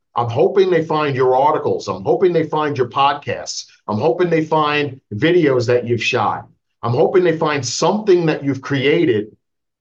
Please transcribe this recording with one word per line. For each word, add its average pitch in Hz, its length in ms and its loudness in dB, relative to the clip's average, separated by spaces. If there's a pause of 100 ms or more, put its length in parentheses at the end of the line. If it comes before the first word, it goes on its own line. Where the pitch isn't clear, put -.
(160)
I'm 117 140 -2
hoping 185 400 2
they 165 140 2
find 151 320 -2
your 127 200 2
articles. 127 520 0
I'm 98 160 -8
hoping 175 300 2
they 160 100 2
find 151 340 -4
your 120 120 -2
podcasts. 139 760 -4 (220)
I'm 107 100 -2
hoping 170 320 0
they 160 140 2
find 147 560 -2 (140)
videos 135 540 2
that 120 200 2
you've 117 160 -2
shot. 104 440 -2 (360)
I'm 117 80 -2
hoping 185 320 2
they 160 140 2
find 147 280 -2
something 180 600 2
that 147 180 -2
you've 139 180 -4
created 139 760 0 (460)